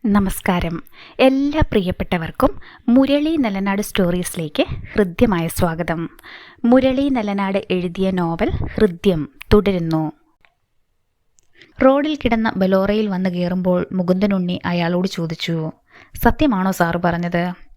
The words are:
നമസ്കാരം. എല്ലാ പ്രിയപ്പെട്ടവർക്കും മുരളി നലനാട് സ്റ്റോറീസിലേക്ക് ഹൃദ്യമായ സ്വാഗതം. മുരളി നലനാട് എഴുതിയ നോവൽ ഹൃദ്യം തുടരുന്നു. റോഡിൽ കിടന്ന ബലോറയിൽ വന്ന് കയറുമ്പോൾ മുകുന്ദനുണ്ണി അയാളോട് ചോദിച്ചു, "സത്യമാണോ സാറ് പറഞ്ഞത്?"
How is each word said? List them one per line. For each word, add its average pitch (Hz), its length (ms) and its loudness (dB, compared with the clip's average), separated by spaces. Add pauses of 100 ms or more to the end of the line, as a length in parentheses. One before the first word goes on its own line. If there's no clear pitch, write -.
നമസ്കാരം. 190 760 0 (360)
എല്ലാ 277 420 4
പ്രിയപ്പെട്ടവർക്കും 185 880 0 (400)
മുരളി 277 480 2
നലനാട് 202 440 -2
സ്റ്റോറീസിലേക്ക് 175 840 -2 (280)
ഹൃദ്യമായ 180 540 0
സ്വാഗതം. 165 640 -4 (560)
മുരളി 262 440 4
നലനാട് 202 640 -2
എഴുതിയ 185 400 -2
നോവൽ 170 380 -2
ഹൃദ്യം 180 800 0 (240)
തുടരുന്നു. 165 580 0 (1700)
റോഡിൽ 285 300 4
കിടന്ന 226 420 -2
ബലോറയിൽ 196 500 2
വന്ന് 185 220 -2
കയറുമ്പോൾ 180 640 0
മുകുന്ദനുണ്ണി 185 760 0
അയാളോട് 175 420 -2
ചോദിച്ചു, 165 640 -6 (440)
"സത്യമാണോ 208 560 2
സാറ് 170 260 0
പറഞ്ഞത്?" 175 560 -2 (240)